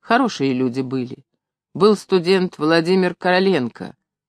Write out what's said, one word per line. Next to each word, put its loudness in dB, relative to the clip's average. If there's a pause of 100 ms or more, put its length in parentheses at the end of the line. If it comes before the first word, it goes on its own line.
Хорошие -2
люди -2
были. -8 (500)
Был 4
студент -2
Владимир 2
Короленко, -2 (340)